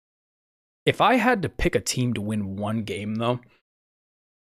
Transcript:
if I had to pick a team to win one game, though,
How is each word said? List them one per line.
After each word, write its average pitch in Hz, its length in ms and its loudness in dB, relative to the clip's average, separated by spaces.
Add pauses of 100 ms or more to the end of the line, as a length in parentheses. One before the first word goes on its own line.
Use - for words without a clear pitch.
(880)
if 147 160 2
I 226 140 4
had 226 260 2
to 131 80 -2
pick - 240 0
a 104 60 4
team 123 340 0
to 104 80 -4
win 101 340 -4
one 107 260 -2
game, 104 340 -6
though, 120 240 0 (1120)